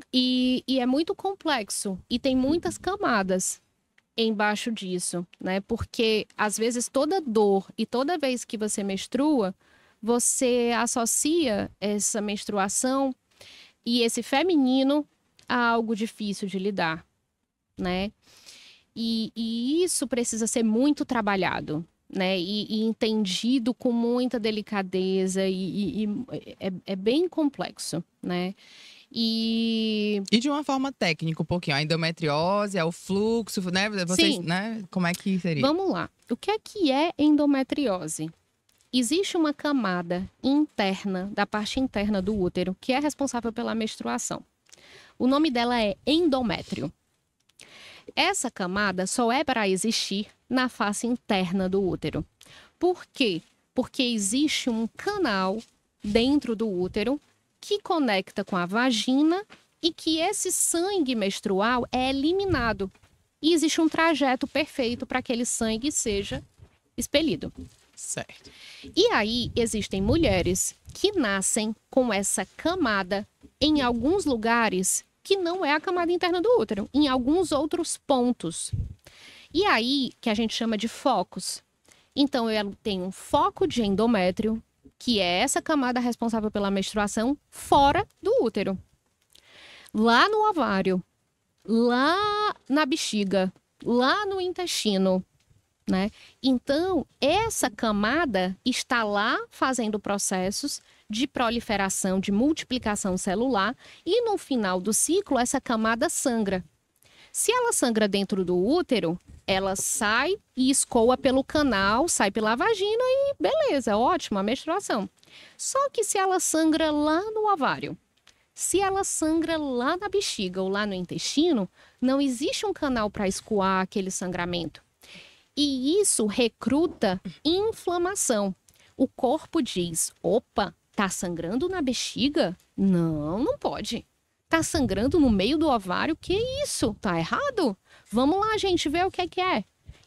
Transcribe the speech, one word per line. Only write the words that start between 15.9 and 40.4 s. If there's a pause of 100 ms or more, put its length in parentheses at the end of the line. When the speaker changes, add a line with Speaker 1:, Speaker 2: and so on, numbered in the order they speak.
Speaker 1:
difícil
de
lidar, (720)
né? (840)
E,
e
isso
precisa
ser
muito
trabalhado, (280)
né?
E,
e
entendido
com
muita
delicadeza
e,
e,
e (340)
é, (120)
é
bem
complexo, (180)
né? (600)
E
Speaker 2:
E
de
uma
forma
técnica,
um
pouquinho,
a
endometriose,
é
o
fluxo, (100)
né? (160)
Vocês,
Speaker 1:
Sim.
Speaker 2:
né?
Como
é
que
seria?
Speaker 1:
Vamos
lá. (200)
O
que
é
que
é
endometriose? (640)
Existe
uma
camada (120)